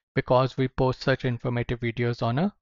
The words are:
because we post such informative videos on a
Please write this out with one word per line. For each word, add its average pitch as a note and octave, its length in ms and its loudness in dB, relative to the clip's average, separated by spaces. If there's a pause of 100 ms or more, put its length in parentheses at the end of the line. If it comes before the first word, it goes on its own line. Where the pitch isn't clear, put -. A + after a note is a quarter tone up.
(140)
because B2+ 420 2
we C3 100 0
post B2+ 360 0
such C3+ 240 0
informative A#2+ 540 -2
videos A#2+ 420 -2
on A#2+ 160 0
a G3 120 0 (120)